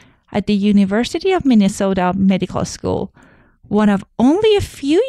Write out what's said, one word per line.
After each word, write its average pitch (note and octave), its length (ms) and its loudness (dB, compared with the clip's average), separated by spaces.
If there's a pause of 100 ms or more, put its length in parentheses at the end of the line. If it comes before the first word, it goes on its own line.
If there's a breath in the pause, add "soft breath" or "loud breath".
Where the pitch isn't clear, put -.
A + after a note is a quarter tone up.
(320 soft breath)
at G#3 160 -4
the G#3 60 2
University G3+ 760 0
of F#4 140 0
Minnesota G3 720 2
Medical F#3+ 480 0
School, - 500 -6 (540 soft breath)
one G#3+ 200 2
of G3 160 -2 (140)
only G4+ 380 2
a G4 40 2
few D4+ 480 -2